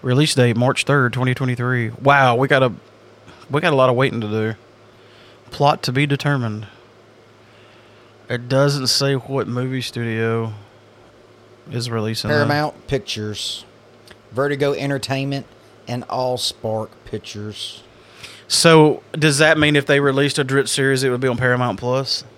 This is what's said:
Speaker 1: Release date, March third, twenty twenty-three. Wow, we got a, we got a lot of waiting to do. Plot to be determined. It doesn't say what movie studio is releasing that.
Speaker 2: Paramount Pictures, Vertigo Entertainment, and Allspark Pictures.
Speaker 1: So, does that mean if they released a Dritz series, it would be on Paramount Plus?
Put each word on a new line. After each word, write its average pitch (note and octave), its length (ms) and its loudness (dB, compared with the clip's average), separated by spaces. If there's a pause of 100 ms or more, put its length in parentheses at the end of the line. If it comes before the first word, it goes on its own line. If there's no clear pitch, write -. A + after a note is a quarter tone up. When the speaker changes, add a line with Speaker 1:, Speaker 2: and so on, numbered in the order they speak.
Speaker 1:
Release C3 320 2
date, A#2+ 220 4
March B2 280 0
third, C3+ 280 2
twenty B2+ 220 0
twenty-three. B2 560 -2 (120)
Wow, C3+ 340 6
we C3+ 120 2
got C3+ 140 6
a, B2 100 2 (760)
we C#3+ 100 0
got F3 120 2
a C#3 40 2
lot C3 140 6
of A#2+ 60 2
waiting B2+ 240 0
to G#2+ 80 -6
do. A2 260 -2 (960)
Plot C#3+ 340 0
to C3 80 -4
be C#3+ 140 0
determined. B2 600 -2 (1600)
It B2 200 -6
doesn't C#3 400 2
say C#3 260 0
what C3+ 340 -4
movie B2+ 320 -4
studio A2+ 720 -4 (1160)
is A#2+ 200 -8
releasing A2+ 380 -4
that. D3 80 0
Speaker 2:
Paramount D3 500 -2
Pictures, G#2+ 800 -8 (680)
Vertigo C#3+ 420 0
Entertainment, C#3 720 -6 (420)
and B2 200 -6
Allspark A#2 840 -4 (140)
Pictures. - 800 -12 (680)
Speaker 1:
So, D#3 540 6 (100)
does D3+ 260 0
that D#3 200 4
mean D3+ 160 4
if C#3+ 120 2
they C#3+ 120 4
released C#3 400 0
a D3 60 0
Dritz C3+ 260 0
series, C3+ 320 0
it C3+ 80 0
would B2 100 -2
be C3+ 80 0
on A#2+ 80 0
Paramount B2 440 0
Plus? B2+ 420 -4 (160)